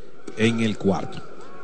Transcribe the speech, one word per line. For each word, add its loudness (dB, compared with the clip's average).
en 4
el 2
cuarto. 0